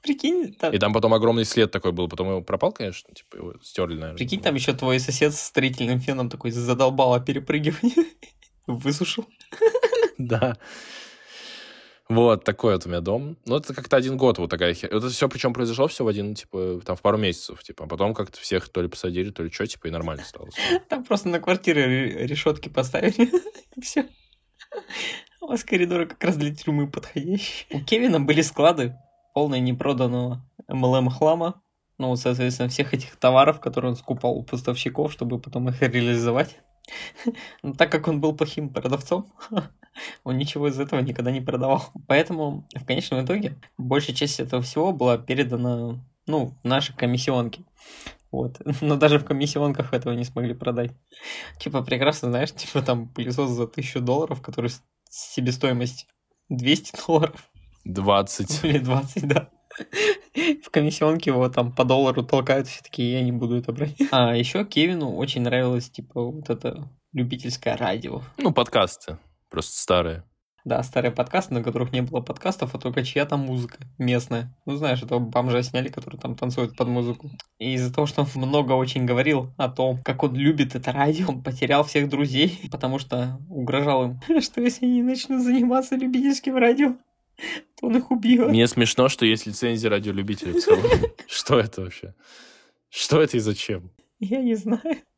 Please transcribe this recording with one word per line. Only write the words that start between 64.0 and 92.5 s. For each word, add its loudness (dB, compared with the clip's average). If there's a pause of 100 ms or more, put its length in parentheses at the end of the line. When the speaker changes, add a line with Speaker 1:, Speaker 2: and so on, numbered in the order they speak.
Speaker 1:
А 4
ещё 0
Кевину 0
очень -2
нравилось, 2
типа, -8
вот -8
это -4 (220)
любительское -4
радио. -4 (160)
Speaker 2:
Ну, 2
подкасты. 0 (320)
Просто -6
старые. 2 (400)
Speaker 1:
Да, 0
старые 0
подкасты, -2
на -2
которых -2
не -2
было -4
подкастов, -6
а -6
только -2
чья-то -2
музыка -4 (180)
местная. -2 (100)
Ну, -4
знаешь, 0
этого 0
бомжа 2
сняли, -4
который -12
там -2
танцует -2
под -8
музыку. -2 (260)
И -4
из-за 0
того, 2
что -2
он 2
много 2
очень 0
говорил 2
о 0
том, 0
как -2
он 2
любит 2
это -4
радио, 2
он -4
потерял 2
всех 2
друзей, 0
потому -2
что -4 (100)
угрожал 2
им, -6
<laughs> 4
что -4
если 0
они 4
начнут 0
заниматься 2
любительским 0
радио, 4 (840)
то -2
он 4
их 0
убьёт. 6
Speaker 2:
Мне 6
смешно, 4
что 0
есть 2
лицензия -2
радиолюбителя -2
в 2
целом. 6 (220)
<laughs> -10
Что 2
это -2
вообще? -12 (760)